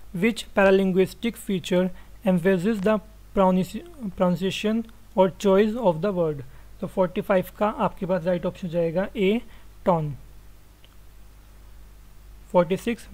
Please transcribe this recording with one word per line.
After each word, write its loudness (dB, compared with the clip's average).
which 0
paralinguistic 2
feature 0
emphasizes 2
the 2
pronunci-, 2
pronunciation 0
or 6
choice 6
of 0
the -2
word? -2
तो -6
फ़ोर्टी -2
फ़ाइव 0
का 0
आपके -4
पास -2
राइट -2
ऑप्शन -6
हो -8
जाएगा 0
ए, 2
टोन। 2
फ़ोर्टी 2
सिक्स, -6